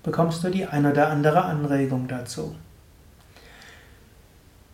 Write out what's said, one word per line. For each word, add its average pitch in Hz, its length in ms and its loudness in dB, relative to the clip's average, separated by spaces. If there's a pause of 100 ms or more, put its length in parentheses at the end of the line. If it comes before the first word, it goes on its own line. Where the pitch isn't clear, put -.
bekommst - 420 -2
du 185 60 0
die 190 160 -2
ein 143 200 0
oder 147 240 4
andere 151 340 4
Anregung 139 640 0
dazu. 156 480 -8 (2250)